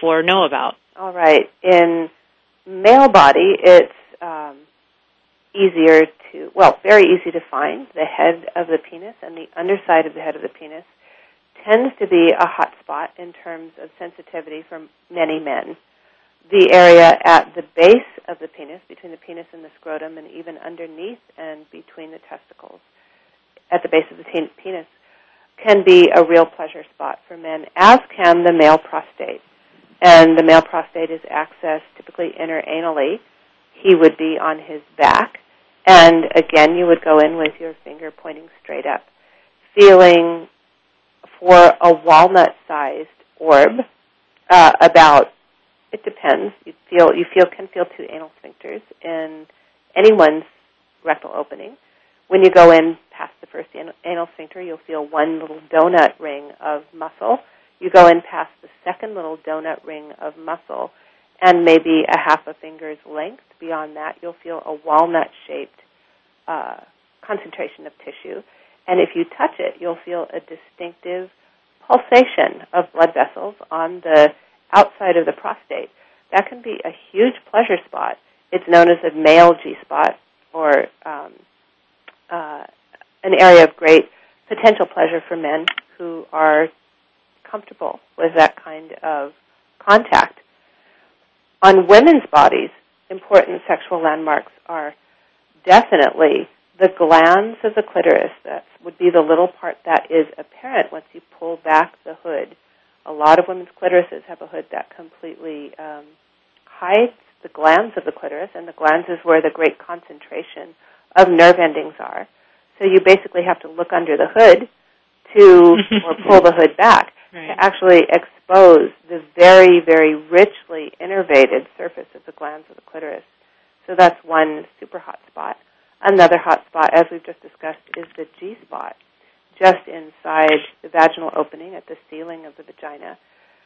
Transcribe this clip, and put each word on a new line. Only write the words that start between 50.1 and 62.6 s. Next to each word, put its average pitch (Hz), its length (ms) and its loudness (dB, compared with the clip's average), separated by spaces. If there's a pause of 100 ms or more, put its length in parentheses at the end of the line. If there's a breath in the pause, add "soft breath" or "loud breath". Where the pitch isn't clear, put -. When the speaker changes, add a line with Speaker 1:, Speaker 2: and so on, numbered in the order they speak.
Speaker 2:
rectal - 320 -10
opening. - 420 -16 (500)
When 190 160 0
you 185 60 6
go 170 220 6
in 165 260 0 (180)
past - 260 -20
the 156 60 -20
first 160 280 -20
anal, 165 180 -20 (120)
anal 170 280 -10
sphincter, 165 280 -20
you'll 165 260 -18
feel 156 200 -12
one 156 320 -6
little 156 200 -18 (120)
donut 165 480 0
ring 143 300 -16 (140)
of 151 200 -10 (100)
muscle. 185 460 -8 (400)
You 185 120 -10
go 180 160 6
in 170 140 2
past 160 280 -14 (140)
the - 60 -20 (140)
second 196 300 -14
little 160 240 -16
donut 156 480 -14
ring 151 260 -20 (100)
of 151 160 -16
muscle, 160 520 -14 (520)
and 180 240 2
maybe 160 420 0
a - 100 -2
half 156 300 -4
a 156 120 -18
finger's 156 380 -20 (100)